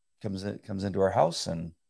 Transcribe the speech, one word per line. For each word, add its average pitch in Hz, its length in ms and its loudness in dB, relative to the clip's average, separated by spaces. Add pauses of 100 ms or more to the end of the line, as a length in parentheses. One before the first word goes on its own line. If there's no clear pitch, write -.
(220)
comes 95 220 -4
in, 101 160 -6
comes 98 240 -6
into 98 180 0
our 95 100 6
house 151 360 2
and, 82 240 -4 (180)